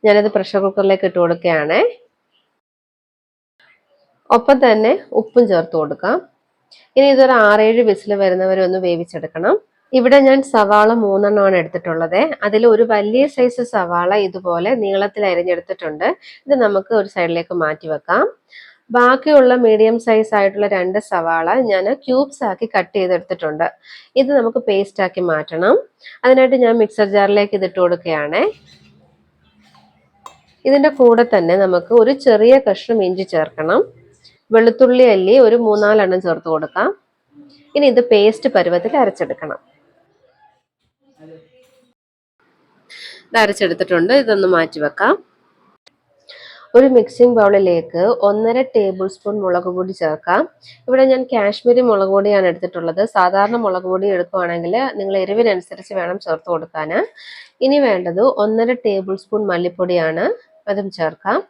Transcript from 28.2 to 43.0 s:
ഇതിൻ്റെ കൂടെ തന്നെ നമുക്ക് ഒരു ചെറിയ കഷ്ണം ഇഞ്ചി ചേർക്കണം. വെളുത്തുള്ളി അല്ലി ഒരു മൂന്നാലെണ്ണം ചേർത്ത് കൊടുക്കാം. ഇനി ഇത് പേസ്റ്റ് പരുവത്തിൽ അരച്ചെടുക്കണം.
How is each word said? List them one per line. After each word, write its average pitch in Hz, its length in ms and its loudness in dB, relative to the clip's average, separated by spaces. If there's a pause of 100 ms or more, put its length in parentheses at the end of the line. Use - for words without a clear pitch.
ഇതിൻ്റെ 285 220 2 (100)
കൂടെ 240 240 6 (100)
തന്നെ 175 300 2
നമുക്ക് 180 280 -2 (100)
ഒരു 247 120 2 (120)
ചെറിയ 226 280 6 (140)
കഷ്ണം 208 400 -2
ഇഞ്ചി 185 260 -6
ചേർക്കണം. 160 480 -2 (760)
വെളുത്തുള്ളി 240 500 4 (100)
അല്ലി 190 200 2 (120)
ഒരു 233 180 2
മൂന്നാലെണ്ണം 208 600 2
ചേർത്ത് 165 280 -6
കൊടുക്കാം. 180 360 -4 (840)
ഇനി 294 180 2
ഇത് 240 80 4 (120)
പേസ്റ്റ് 214 420 2
പരുവത്തിൽ 180 480 0
അരച്ചെടുക്കണം. 156 560 -8 (3750)